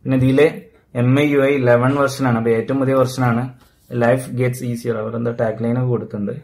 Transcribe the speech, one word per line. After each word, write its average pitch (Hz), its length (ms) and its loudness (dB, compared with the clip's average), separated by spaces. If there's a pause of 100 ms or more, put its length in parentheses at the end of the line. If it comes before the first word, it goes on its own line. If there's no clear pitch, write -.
പിന്നെ 131 140 0
ഇതിലെ 135 500 2 (280)
എം 127 260 2
ഐ 151 60 2
യു 143 140 2
ഐ 139 140 2
eleven 123 400 2
version 135 320 0
ആണ്, 117 120 2
അപ്പൊ 113 120 0
ഏറ്റവും 113 300 0
പുതിയ 131 140 0
version 127 300 0
ആണ്. 123 300 -2 (380)
Life 123 320 0 (120)
gets 123 280 -2
easier, 120 320 -6
അവർ 110 200 -6
എന്താ 117 140 -4
tag 113 340 -4
line 120 140 0
ഒക്കെ 127 100 0
കൊടുത്തിട്ടുണ്ട്. 104 440 -4 (120)